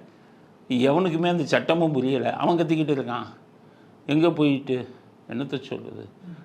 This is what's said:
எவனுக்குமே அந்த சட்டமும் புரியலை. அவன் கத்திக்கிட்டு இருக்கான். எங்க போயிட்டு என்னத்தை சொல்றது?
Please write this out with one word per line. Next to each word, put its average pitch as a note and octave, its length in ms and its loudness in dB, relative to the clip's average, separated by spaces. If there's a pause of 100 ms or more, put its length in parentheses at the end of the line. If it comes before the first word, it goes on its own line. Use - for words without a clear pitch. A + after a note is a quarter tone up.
(720)
எவனுக்குமே D#3+ 580 2
அந்த F3 160 0
சட்டமும் D#3 500 2
புரியலை. B2+ 360 0
அவன் E3 280 2
கத்திக்கிட்டு D#3 380 2
இருக்கான். A#2+ 320 -6 (800)
எங்க D#3 240 4
போயிட்டு C#3 580 0 (400)
என்னத்தை C3+ 340 -6
சொல்றது? - 420 -12 (400)